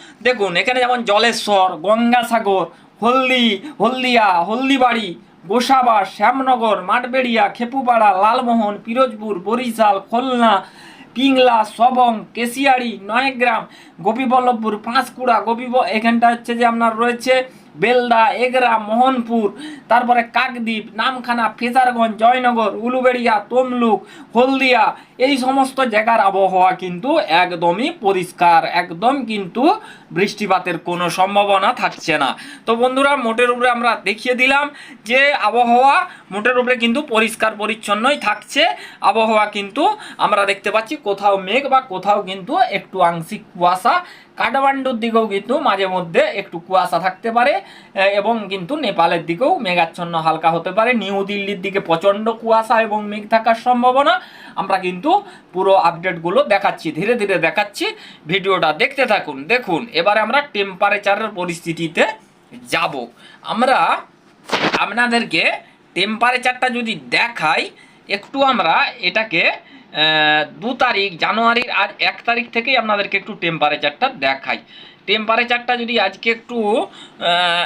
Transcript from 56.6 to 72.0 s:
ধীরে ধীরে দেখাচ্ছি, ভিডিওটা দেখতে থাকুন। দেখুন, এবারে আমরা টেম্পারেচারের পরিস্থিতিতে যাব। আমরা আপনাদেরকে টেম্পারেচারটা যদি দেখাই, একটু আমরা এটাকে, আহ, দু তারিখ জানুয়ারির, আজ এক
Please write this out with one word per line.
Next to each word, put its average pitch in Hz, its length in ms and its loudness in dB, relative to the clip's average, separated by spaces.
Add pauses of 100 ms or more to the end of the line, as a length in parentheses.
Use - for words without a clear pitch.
ধীরে 202 220 -2
ধীরে 196 240 -2
দেখাচ্ছি, 202 480 -2 (400)
ভিডিওটা 180 460 0
দেখতে 254 340 -2
থাকুন। 151 380 -2
দেখুন, 180 480 -2
এবারে 202 280 2
আমরা 226 200 0
টেম্পারেচারের 202 880 -2
পরিস্থিতিতে 175 760 -4 (640)
যাব। 156 380 -4 (360)
আমরা 220 560 0 (800)
আপনাদেরকে 214 640 -2 (520)
টেম্পারেচারটা 247 720 0
যদি 226 320 -6 (100)
দেখাই, 202 600 -2 (380)
একটু 202 340 -4
আমরা 196 320 2 (260)
এটাকে, 180 500 -2
আহ, 156 920 0 (160)
দু 226 140 -6
তারিখ 202 460 0
জানুয়ারির, 233 500 0
আজ 196 280 0
এক 175 260 -2